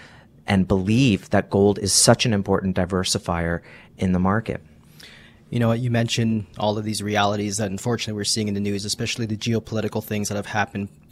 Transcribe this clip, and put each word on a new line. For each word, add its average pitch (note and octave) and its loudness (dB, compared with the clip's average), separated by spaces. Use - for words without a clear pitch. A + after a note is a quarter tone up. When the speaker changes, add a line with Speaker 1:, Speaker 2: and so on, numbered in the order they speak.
Speaker 1:
and F#2+ 2
believe G2+ 2
that G2 2
gold G2+ 4
is G2 -2
such - 6
an A2+ 2
important F#2+ 0
diversifier F2 -2
in F#2 0
the F#2 2
market. F#2+ 0
Speaker 2:
You A#2+ -4
know, A#2 4
you A#2+ 0
mentioned A2+ 0
all G#2 0
of A2 -6
these G2+ -4
realities G#2 0
that G#2 -2
unfortunately G#2+ -4
we're G#2 -4
seeing G#2+ -2
in G2+ -2
the G2+ -2
news, G2+ -2
especially A2+ -4
the G#2+ -4
geopolitical A2 -2
things G#2 -4
that G#2 -4
have G2+ -6
happened, G2+ -4